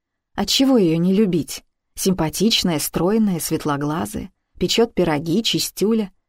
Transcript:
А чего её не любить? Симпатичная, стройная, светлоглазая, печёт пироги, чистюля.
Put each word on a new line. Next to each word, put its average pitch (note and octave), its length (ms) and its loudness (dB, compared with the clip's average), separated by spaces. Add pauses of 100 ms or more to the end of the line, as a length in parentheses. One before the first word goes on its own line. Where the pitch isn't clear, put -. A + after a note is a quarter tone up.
(340)
А G3+ 100 -2
чего C4 320 2
её E3 220 4
не F3+ 160 2
любить? F#3 500 0 (320)
Симпатичная, F3+ 840 0
стройная, F#3+ 580 0
светлоглазая, D#3 920 -4 (260)
печёт A3+ 360 0
пироги, E3 480 0
чистюля. G#3 680 -2 (180)